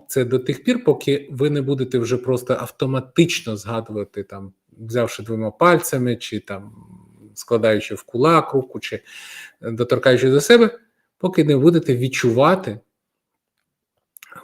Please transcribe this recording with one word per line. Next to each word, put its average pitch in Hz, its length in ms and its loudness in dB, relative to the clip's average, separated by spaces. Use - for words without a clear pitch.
це 127 180 0
до 127 140 0
тих - 240 -6
пір, 247 200 -2
поки 143 480 0
ви 143 180 -2
не 143 120 -2
будете 131 380 -2
вже 117 180 -2
просто 123 360 -2
автоматично 131 1040 -2
згадувати, 107 680 -8
там, 95 300 -16
взявши 113 520 -6
двома 110 280 -6
пальцями, 139 640 0
чи - 240 -10
там 101 340 -14
складаючи 110 640 0
в - 80 -14
кулак 151 500 2
руку, 131 260 -4
чи - 240 -12
доторкаючи 123 680 2
до 143 120 4
себе, 233 380 4
поки 180 260 0
не 147 140 4
будете 151 400 4
відчувати, 127 800 0